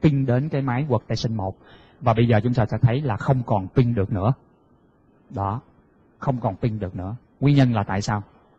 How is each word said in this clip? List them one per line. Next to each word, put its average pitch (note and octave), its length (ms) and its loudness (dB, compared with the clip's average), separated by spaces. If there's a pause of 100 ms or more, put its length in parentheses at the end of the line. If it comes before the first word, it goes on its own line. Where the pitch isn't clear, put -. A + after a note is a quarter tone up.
ping C#3 240 4
đến B2+ 240 0
cái D3 120 -2
máy C3+ 280 -2
Workstation A2+ 460 -2
một. F#2+ 220 -6 (420)
Và A#2 140 2
bây A#2 140 4
giờ A2+ 160 4
chúng B2 100 0
ta A2+ 120 2
sẽ A2 160 -4
thấy B2 200 2
là A2+ 160 -2
không C3 280 0
còn G2 220 -2
ping A#2+ 280 2
được F#2+ 160 -2
nữa. G#2+ 220 0 (960)
Đó, G#2 320 -6 (580)
không B2+ 200 -4
còn G#2+ 160 -4
ping A2 240 -4
được F#2 160 -8
nữa. G2 200 -8 (240)
Nguyên C#3+ 160 4
nhân C3 180 4
là G2+ 100 0
tại G2 180 -2
sao? G#2 220 -4 (360)